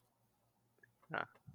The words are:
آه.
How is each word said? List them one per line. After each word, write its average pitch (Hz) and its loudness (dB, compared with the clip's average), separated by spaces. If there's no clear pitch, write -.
آه. - 6